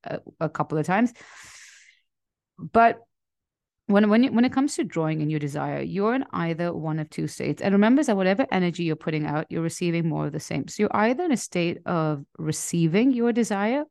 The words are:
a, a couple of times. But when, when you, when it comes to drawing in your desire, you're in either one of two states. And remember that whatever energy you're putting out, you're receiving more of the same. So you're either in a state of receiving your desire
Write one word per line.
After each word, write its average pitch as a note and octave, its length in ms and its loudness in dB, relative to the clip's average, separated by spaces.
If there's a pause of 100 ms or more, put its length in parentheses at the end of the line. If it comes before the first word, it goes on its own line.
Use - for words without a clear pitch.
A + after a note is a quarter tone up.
a, - 160 -8 (180)
a D#3 100 -2
couple D3+ 300 -4
of D3+ 80 -2
times. A3 260 2 (1400)
But A3+ 440 4 (880)
when, G#3 200 6
when A3 140 6
you, C4+ 80 2
when A#3 140 2
it B3 80 0
comes C4+ 240 0
to E4 80 -2
drawing D#3 360 -2
in D3+ 100 0
your D#3 100 -2
desire, C#3+ 420 -4
you're G3 320 -2
in C4+ 180 -2
either E3+ 400 -2
one D#3 280 -4
of D3+ 100 -8
two D#3+ 160 -4
states. - 340 -6
And G3 120 0
remember A3+ 320 6
that A3 120 2
whatever F#3+ 360 2
energy F3 320 0
you're D#3+ 100 0
putting D#3 320 -4
out, D3+ 220 -4
you're E3 140 -4
receiving E3 460 -2
more D3+ 180 -2
of D3 60 -6
the D#3 60 -8
same. D#3 300 -6
So - 160 -2
you're - 120 -2
either B3 280 2
in E4+ 80 0
a A#3+ 40 2
state F3 480 -4
of D#3 400 -2 (140)
receiving E3+ 720 0
your A#3 200 2
desire A3 580 0